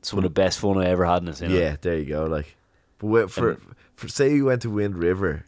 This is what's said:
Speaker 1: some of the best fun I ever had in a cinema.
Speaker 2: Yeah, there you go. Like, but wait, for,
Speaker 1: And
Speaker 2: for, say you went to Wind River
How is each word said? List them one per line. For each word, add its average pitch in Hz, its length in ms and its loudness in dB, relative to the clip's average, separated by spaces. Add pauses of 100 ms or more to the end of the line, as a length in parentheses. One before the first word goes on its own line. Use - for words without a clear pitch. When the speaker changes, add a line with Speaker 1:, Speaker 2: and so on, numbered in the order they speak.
Speaker 1:
some - 160 -4
of 98 60 2
the 95 60 2
best 95 300 0
fun 98 180 0
I 92 80 2
ever 90 200 2
had 87 180 2
in 87 40 -8
a 80 60 -10
cinema. 87 260 -2
Speaker 2:
Yeah, 78 220 0
there 85 160 -2
you 76 80 -4
go. 76 200 -4
Like, 78 300 -6 (440)
but 104 80 -6
wait, 107 220 4
for, 117 220 0
Speaker 1:
And - 240 -10 (200)
Speaker 2:
for, - 120 -14
say 143 260 2
you 139 120 4
went 127 180 0
to 117 80 -4
Wind 101 260 -2
River 87 500 0